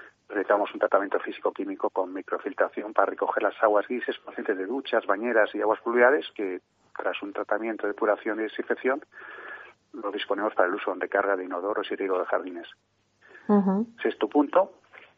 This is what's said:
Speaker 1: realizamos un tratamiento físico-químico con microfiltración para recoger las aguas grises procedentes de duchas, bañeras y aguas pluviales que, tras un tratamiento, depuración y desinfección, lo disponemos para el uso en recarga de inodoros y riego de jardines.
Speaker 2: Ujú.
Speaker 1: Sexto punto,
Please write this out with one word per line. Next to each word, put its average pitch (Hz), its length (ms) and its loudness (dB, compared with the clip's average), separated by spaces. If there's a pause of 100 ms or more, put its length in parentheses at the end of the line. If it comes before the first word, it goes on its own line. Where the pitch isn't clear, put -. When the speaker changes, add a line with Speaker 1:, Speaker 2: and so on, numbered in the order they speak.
(280)
Speaker 1:
realizamos 101 440 2
un 104 60 -10
tratamiento 98 400 2
físico-químico 98 720 -4
con 92 220 -2
microfiltración 90 800 -4
para 98 140 6
recoger - 360 -2
las 101 180 -2
aguas 104 280 4
grises 117 300 -4
procedentes 110 400 -6
de 95 80 -6
duchas, 117 400 -2
bañeras 107 480 2
y 104 60 -4
aguas 104 200 2
pluviales 123 560 4
que, 92 240 -4 (360)
tras - 260 -4
un 101 100 -8
tratamiento, 104 560 -2
depuración 107 500 0
y 110 60 -2
desinfección, 127 580 -2 (920)
lo 101 180 -6
disponemos 101 420 -2
para 92 140 6
el 92 60 0
uso 101 180 -2
en 90 80 -8
recarga 98 340 2
de 92 100 -2
inodoros 95 460 -4
y 101 60 -4
riego 92 220 0
de 92 80 -2
jardines. 90 420 -4 (800)
Speaker 2:
Ujú. 202 380 4 (160)
Speaker 1:
Sexto - 260 0
punto, 147 460 4 (440)